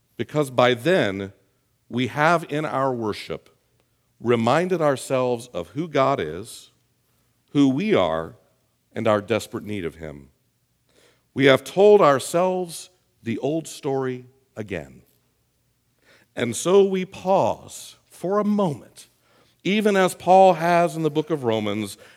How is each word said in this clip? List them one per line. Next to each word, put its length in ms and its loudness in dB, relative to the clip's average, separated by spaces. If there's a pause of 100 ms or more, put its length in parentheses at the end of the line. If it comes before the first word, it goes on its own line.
(160)
because 360 -4
by 240 4
then 580 -2 (560)
we 160 -4
have 440 0
in 140 -6
our 300 -2
worship 560 -8 (680)
reminded 600 0
ourselves 680 -2
of 220 -10
who 180 -8
God 320 0
is, 500 -10 (840)
who 140 4
we 280 0
are, 400 -2 (580)
and 140 -6
our 140 2
desperate 420 -6
need 220 -8
of 100 -10
him. 340 -16 (1040)
We 120 0
have 180 6
told 360 6
ourselves 920 0 (320)
the 160 -6
old 280 -4
story 600 -6 (280)
again. 460 -12 (1300)
And 200 -4
so 280 4
we 220 -2
pause 920 -4 (100)
for 320 -6
a 60 -2
moment, 600 -4 (560)
even 320 0
as 200 2
Paul 380 6
has 420 0
in 80 -4
the 80 0
book 180 -2
of 140 -4
Romans, 540 -2 (200)